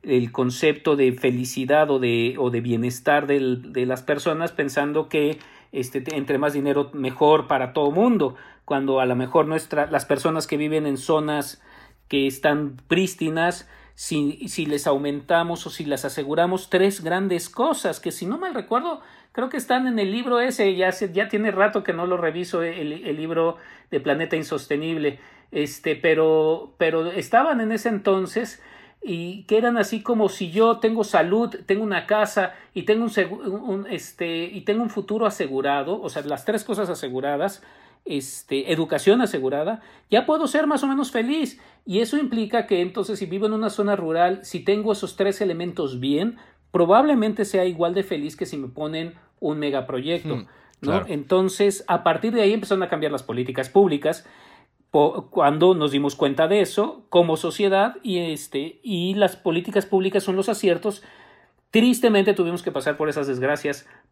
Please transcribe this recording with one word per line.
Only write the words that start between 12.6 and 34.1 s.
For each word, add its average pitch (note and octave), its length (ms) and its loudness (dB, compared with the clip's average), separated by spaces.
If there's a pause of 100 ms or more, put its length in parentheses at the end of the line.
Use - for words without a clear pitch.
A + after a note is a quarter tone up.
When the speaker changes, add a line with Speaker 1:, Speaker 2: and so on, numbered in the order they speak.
Speaker 1:
prístinas, E3+ 800 0 (260)
si, D3 540 -4
si - 160 -4
les D3 220 -2
aumentamos D3 800 0
o D#3 40 -10
si D#3+ 140 -10
las C#3+ 200 -4
aseguramos E3 680 -2
tres G3 320 2
grandes F3 460 -2
cosas, A#3+ 500 -2
que E3+ 140 -6
si - 140 -8
no B3 120 -4
mal F4+ 160 -6
recuerdo, B3 460 -4 (320)
creo B3+ 160 -4
que C#4+ 80 -6
están B3+ 320 0
en A#3 100 0
el G3 140 0
libro A#3+ 260 0
ese, G#3+ 380 2
ya F#3 160 2
se, F#3 200 -4
ya G3+ 160 0
tiene G#3+ 220 0
rato G3+ 320 2
que F3+ 100 -4
no E3+ 140 -4
lo F3+ 100 0
reviso, E3+ 460 -2
el, D#3+ 300 -4
el E3 240 -6
libro E3 400 0 (340)
de C#3+ 80 -2
Planeta D3+ 380 -2
Insostenible, D3+ 840 -4 (320)
este, D3 460 -4
pero, D#3+ 840 2
pero E3 320 0
estaban A#3+ 500 2
en A3 120 -2
ese A3 160 -2
entonces G3+ 720 -2 (400)
y F#3 420 -8
que G#3+ 140 4
eran A#3 180 2
así G#3 240 -2
como G#3+ 280 2
si F3+ 240 -6
yo A3+ 260 4
tengo A3+ 240 0
salud, G3+ 520 2 (120)
tengo G3+ 160 0
una G3 240 -2
casa G#3 480 0 (200)
y F3+ 80 -6
tengo A3 200 2
un A#3 80 -2
segu-, F#3+ 360 -2
un, G3 440 -6
este, E3+ 540 -6